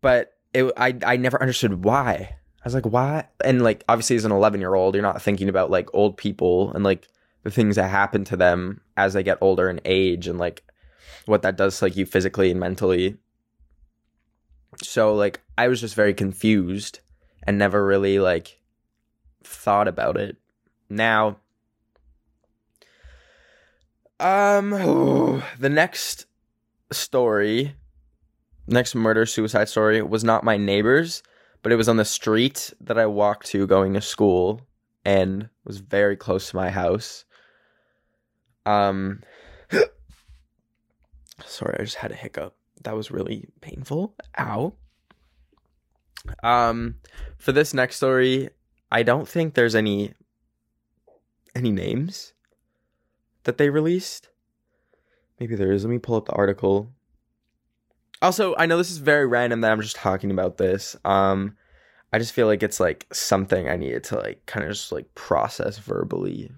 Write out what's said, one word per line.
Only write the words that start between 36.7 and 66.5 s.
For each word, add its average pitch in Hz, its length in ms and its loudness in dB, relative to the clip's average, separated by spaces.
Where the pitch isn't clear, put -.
house. 95 560 -4
Um, 98 560 -2
<gasps> - 1700 -6
sorry, - 340 -8
I - 60 -6
just 110 120 -12
had - 140 -10
a - 60 -14
hiccup. - 400 -14
That 110 140 -8
was 107 140 -10
really - 380 -8
painful. 156 540 -8
Ow. 113 360 -6
Um, 117 540 0
for - 160 -4
this 147 220 2
next 127 220 -2
story, 131 540 2
I 117 120 2
don't 123 260 0
think 160 240 -2
there's 117 220 2
any, 104 400 0
any 123 160 -2
names 123 600 -6
that - 140 -4
they 147 100 4
released. 160 600 -2
Maybe 117 180 -6
there 98 160 2
is. 98 120 0
Let 113 60 -4
me 120 80 -2
pull 120 180 -4
up 107 100 -4
the - 60 -6
article. 101 600 0
Also, 185 340 2
I 165 100 2
know 165 120 2
this 175 120 0
is 175 80 -12
very 147 280 4
random 120 360 0
that 110 100 4
I'm 107 100 0
just 107 140 -10
talking 95 340 -2
about 90 260 -2
this. 95 480 -2
Um, 98 520 2
I 113 60 -12
just 117 140 -8
feel 120 140 0
like 107 160 0
it's, 107 180 -4
like, 85 320 -4
something 95 560 -2
I 85 80 -4
needed 65 280 -6
to, - 120 -8
like, 52 300 -10
kinda 90 220 -8
just, - 240 -10
like, - 220 -12
process - 640 -4
verbally. 50 800 -8